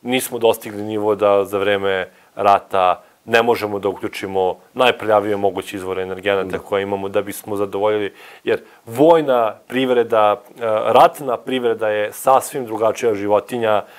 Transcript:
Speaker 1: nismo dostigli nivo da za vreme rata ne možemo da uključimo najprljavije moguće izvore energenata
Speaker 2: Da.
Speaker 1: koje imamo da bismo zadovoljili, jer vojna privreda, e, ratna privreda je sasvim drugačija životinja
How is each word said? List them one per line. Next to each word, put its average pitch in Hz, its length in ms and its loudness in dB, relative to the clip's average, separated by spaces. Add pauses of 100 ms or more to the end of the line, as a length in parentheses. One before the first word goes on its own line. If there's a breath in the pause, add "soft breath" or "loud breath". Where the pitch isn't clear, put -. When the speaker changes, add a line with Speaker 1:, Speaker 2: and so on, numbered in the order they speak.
Speaker 1:
nismo 123 380 -4
dostigli 110 440 0
nivo 107 320 -2
da 101 300 4
za 98 120 -6
vreme 98 520 -2 (260 soft breath)
rata 98 680 2 (220 soft breath)
ne 113 180 4
možemo 104 360 0
da 101 100 -2
uključimo 95 680 -4 (160 soft breath)
najprljavije 107 640 2
moguće 98 400 -4
izvore 92 240 -6
energenata 92 560 -4
Speaker 2:
Da. - 20 -8
Speaker 1:
koje 98 240 -4
imamo 98 260 -4
da 101 120 0
bismo 101 340 -10
zadovoljili, 101 580 -2 (300 loud breath)
jer 113 180 -2 (240 loud breath)
vojna 127 720 2 (120)
privreda, 113 800 2
e, - 240 -18
ratna 113 680 2
privreda 113 520 -2
je 107 240 -2
sasvim 131 520 0
drugačija 110 500 -2
životinja 104 680 0 (160 loud breath)